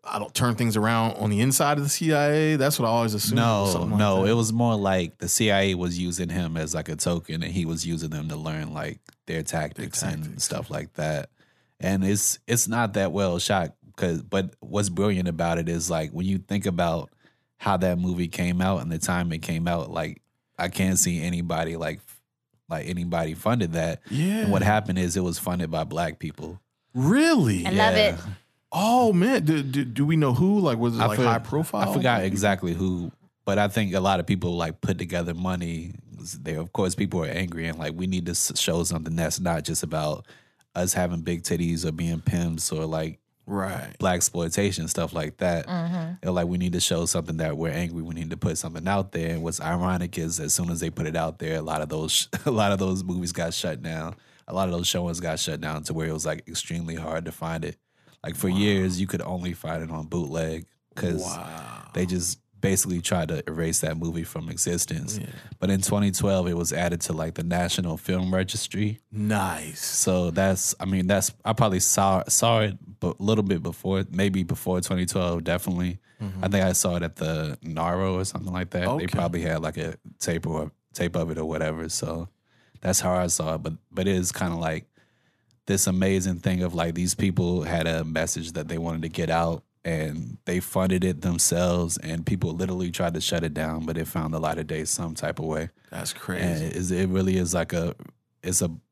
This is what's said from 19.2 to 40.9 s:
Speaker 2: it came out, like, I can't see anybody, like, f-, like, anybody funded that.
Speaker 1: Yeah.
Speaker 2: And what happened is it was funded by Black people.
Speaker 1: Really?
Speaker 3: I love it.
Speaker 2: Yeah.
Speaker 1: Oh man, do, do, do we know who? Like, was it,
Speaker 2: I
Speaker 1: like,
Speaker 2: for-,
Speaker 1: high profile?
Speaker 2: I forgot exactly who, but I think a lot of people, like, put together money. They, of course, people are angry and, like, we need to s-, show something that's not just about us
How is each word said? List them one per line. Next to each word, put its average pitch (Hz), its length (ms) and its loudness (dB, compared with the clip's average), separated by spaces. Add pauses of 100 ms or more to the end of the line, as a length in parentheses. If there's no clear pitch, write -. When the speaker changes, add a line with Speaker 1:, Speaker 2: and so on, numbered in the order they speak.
Speaker 2:
it 82 100 -4
came 82 280 -2
out, 85 200 -2
like, 82 320 -6 (380)
I 87 80 0
can't 92 320 2
see 85 220 2
anybody, 85 560 -2
like, 80 220 -4
f-, - 220 -20 (480)
like, 80 200 -6
anybody 85 460 -2
funded 101 380 2
that. 82 360 -2
Speaker 1:
Yeah. 190 340 0
Speaker 2:
And 202 80 2
what 190 120 4
happened 104 360 4
is 90 160 0
it 92 80 2
was 85 160 0
funded 90 320 -2
by 78 140 -2
Black 78 340 -4
people. 80 400 -10 (340)
Speaker 1:
Really? 190 720 6
Speaker 3:
I 185 60 0
love 214 240 6
it. 208 200 4
Speaker 2:
Yeah. 98 160 -10 (440)
Speaker 1:
Oh 226 380 6
man, 190 320 4
do, 156 160 4
do, 135 240 0
do 120 200 0
we 160 100 4
know 143 180 6
who? 202 260 6
Like, 131 200 4
was 117 180 2
it, 113 40 2
Speaker 2:
I 113 60 6
Speaker 1:
like, 107 120 2
Speaker 2:
for-, 123 60 6
Speaker 1:
high 117 140 6
profile? 156 500 0
Speaker 2:
I - 40 0
forgot 120 300 4
exactly 95 500 2
who, 90 380 0 (340)
but 101 140 2
I 104 80 4
think 98 260 0
a 98 60 2
lot 92 200 4
of 85 60 -2
people, 90 300 0
like, 85 260 -2
put 90 160 0
together 85 380 -2
money. 87 580 -4 (480)
They, 78 140 -6
of 82 180 -6
course, 92 220 0
people 90 280 0
are 73 40 -2
angry 85 400 -4
and, 80 100 -6
like, 78 160 -4
we 90 140 -4
need 90 200 -2
to 87 40 -4
s-, - 280 -2
show 85 240 2
something 82 320 -2
that's 80 240 0
not 85 240 0
just 82 200 -2
about 78 420 -4 (480)
us 90 200 0